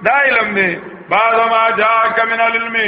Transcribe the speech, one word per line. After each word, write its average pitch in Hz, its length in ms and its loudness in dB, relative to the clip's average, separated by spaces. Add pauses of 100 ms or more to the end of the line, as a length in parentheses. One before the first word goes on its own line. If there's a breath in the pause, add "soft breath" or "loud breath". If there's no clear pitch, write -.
دا 214 80 2
علم 247 440 0
دی. 190 220 0 (320)
"بعد 226 260 2
ما 226 280 2 (140)
جاءک 226 480 2
من 226 160 -4
العلم" 226 340 -2 (120)